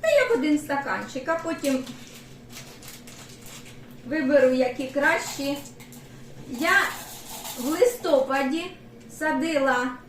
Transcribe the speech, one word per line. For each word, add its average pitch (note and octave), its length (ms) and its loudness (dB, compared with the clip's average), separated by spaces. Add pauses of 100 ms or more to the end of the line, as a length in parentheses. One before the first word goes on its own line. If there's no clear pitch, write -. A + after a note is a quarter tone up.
та D#5+ 100 4
я C5+ 180 6
в - 40 4
один D4+ 260 4
стаканчик, C#4+ 680 -4
а E4 60 2
потім D4 480 -2 (2250)
виберу, C4+ 440 4
які B3+ 380 0
кращі. C#4+ 680 0 (920)
Я C#4+ 320 4 (760)
в A#3+ 80 -6
листопаді D4+ 1000 2 (480)
садила C4+ 800 0 (180)